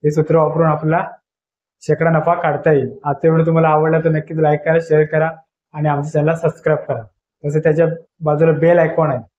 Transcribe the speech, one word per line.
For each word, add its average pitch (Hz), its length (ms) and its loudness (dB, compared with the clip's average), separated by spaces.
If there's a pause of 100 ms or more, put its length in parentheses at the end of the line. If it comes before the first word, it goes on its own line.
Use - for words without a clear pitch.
हे 151 80 0
सूत्र 165 260 0
वापरून 156 300 2
आपल्याला 156 380 -2 (760)
शेकडा 160 280 0
नफा 165 300 0
काढता 156 300 0
येईल. 139 180 2 (140)
आता 147 240 -2
एवढं 160 180 2
तुम्हाला 165 240 2
आवडलं 156 340 2
तर 165 60 0
नक्कीच 156 280 -4
like 151 280 0
करा, 165 160 2
share 156 240 2
करा 156 240 -2 (440)
आणि 151 160 -2
आमच्या 143 220 -4
चॅनलला 156 240 0
सबस्क्राईब 160 520 -2
करा. 117 160 -6 (400)
तसं 147 160 -2
त्याच्या 160 280 2 (360)
बाजूला 156 360 2
bell 170 200 4
icon 160 320 0
आहे 120 100 -4 (180)